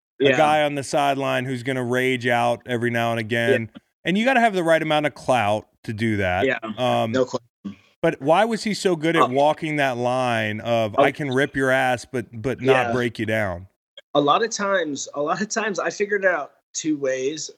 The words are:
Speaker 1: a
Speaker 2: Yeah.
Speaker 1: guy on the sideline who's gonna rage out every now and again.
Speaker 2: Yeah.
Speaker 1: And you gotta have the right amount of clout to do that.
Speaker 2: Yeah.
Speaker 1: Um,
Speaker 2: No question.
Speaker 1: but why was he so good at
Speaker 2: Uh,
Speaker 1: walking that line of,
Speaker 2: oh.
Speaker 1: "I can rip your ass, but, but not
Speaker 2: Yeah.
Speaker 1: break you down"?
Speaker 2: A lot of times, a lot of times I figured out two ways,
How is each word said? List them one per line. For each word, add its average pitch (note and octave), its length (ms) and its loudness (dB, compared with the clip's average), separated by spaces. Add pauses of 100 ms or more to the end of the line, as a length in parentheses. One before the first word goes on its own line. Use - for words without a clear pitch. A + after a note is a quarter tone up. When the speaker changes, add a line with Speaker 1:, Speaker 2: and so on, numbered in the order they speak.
(220)
Speaker 1:
a C#3 40 4
Speaker 2:
Yeah. C3+ 120 4
Speaker 1:
guy D3+ 260 4
on D3 120 0
the C#3 80 -4
sideline C3+ 600 0
who's B2+ 180 -6
gonna B2+ 200 -4
rage B2 440 0
out A#2+ 380 2
every A#2+ 240 -2
now A#2 220 0
and A#2 80 -2
again. A#2 540 0
Speaker 2:
Yeah. - 60 -20 (260)
Speaker 1:
And F3 120 0
you A3+ 80 2
gotta C4 140 4
have A#3 140 4
the F#3 100 0
right D#3+ 180 4
amount D3+ 240 0
of C#3+ 80 -2
clout G#2+ 540 0 (160)
to A#2 100 -8
do G#2+ 240 0
that. F#2+ 280 0
Speaker 2:
Yeah. B2+ 120 0 (200)
Speaker 1:
Um, A#2+ 360 0
Speaker 2:
No C3 120 2
question. - 520 -10 (240)
Speaker 1:
but E3 200 0
why D#3+ 240 4
was A#3 180 -4
he G#3+ 100 -2
so F3+ 220 0
good D#3+ 200 0
at D#3 80 4
Speaker 2:
Uh, C#3 40 4
Speaker 1:
walking D3+ 500 0
that C3+ 200 0
line A#2+ 640 0
of, A2+ 360 0
Speaker 2:
oh. C#3 60 4
Speaker 1:
"I C#3+ 80 4
can D3 180 -6
rip C3+ 260 0
your C3+ 160 2
ass, C3 400 0
but, C3+ 140 -6 (160)
but A2 200 -4
not C3 260 2
Speaker 2:
Yeah. A#2 60 -4
Speaker 1:
break B2 260 -2
you A2 60 -2
down"? G2 420 -4 (480)
Speaker 2:
A D3 60 4
lot D#3 220 2
of A3 60 -4
times, F#3 640 -4
a C#3+ 80 -6
lot E3 200 -4
of G#3 80 -4
times G#3 300 -4
I D#3+ 120 -4
figured G3+ 340 -2
out D#3+ 280 0 (200)
two D#3 240 -4
ways, C#3 600 -4